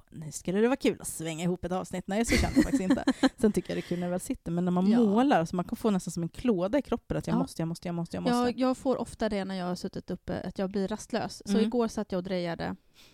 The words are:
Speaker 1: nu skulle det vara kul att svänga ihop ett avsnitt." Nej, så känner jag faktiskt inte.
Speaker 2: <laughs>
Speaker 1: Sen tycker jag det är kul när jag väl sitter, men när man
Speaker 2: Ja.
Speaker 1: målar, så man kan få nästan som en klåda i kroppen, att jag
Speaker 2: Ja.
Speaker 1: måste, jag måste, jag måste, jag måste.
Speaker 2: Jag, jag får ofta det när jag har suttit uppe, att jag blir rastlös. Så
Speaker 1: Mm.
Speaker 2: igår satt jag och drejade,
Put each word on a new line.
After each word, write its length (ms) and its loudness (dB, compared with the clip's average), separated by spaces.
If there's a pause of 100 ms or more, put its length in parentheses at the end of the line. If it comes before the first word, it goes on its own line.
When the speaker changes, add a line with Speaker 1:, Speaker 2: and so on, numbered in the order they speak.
(100)
Speaker 1:
nu 220 -12
skulle 280 -2
det 80 6
vara 80 2
kul 240 2
att 80 -12
svänga 360 -6
ihop 200 -2
ett 80 -4
avsnitt." 340 -4
Nej, 180 0
så 120 2
känner 180 2
jag 100 6
faktiskt 180 0
inte. 220 2 (180)
Speaker 2:
<laughs> 140 2
Speaker 1:
Sen 160 4
tycker 180 -2
jag 60 -4
det 100 -2
är 20 -16
kul 100 -2
när 80 -4
jag 40 -4
väl 100 -2
sitter, 320 -8
men 120 0
när 80 2
man 180 4
Speaker 2:
Ja. 100 6
Speaker 1:
målar, 440 4
så 120 -4
man 80 -2
kan 120 -4
få 140 0
nästan 220 -2
som 100 -4
en 60 -2
klåda 500 0
i 40 2
kroppen, 340 -4
att 100 -4
jag 80 0
Speaker 2:
Ja. 40 2
Speaker 1:
måste, 240 -4
jag 60 -2
måste, 200 -8
jag 60 -4
måste, 220 -6
jag 60 -6
måste. 140 4
Speaker 2:
Jag, 220 0
jag 180 0
får 200 0
ofta 320 -4
det 160 -2
när 100 -6
jag 120 -4
har 80 -2
suttit 360 -8
uppe, 300 -6
att 180 -8
jag 120 -2
blir 180 -2
rastlös. 580 -6
Så 60 -2
Speaker 1:
Mm. 120 6
Speaker 2:
igår 240 2
satt 240 -6
jag 60 0
och 60 -4
drejade, 520 -4 (380)